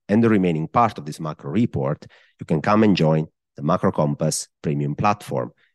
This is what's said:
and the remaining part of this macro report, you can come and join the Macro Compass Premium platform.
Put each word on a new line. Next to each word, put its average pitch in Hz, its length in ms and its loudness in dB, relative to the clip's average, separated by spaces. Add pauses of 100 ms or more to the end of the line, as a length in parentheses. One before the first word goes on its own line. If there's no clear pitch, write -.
and 110 140 4
the 117 60 4
remaining 90 400 0
part 120 300 2
of 73 60 -14
this 76 140 -10
macro 76 320 -10
report, 76 560 -2 (320)
you - 80 -14
can 80 140 0
come 104 240 4
and 101 120 4
join 78 300 2 (300)
the 71 60 -12
Macro 90 280 0
Compass 76 560 -2 (160)
Premium 73 320 -4
platform. 71 560 -2 (240)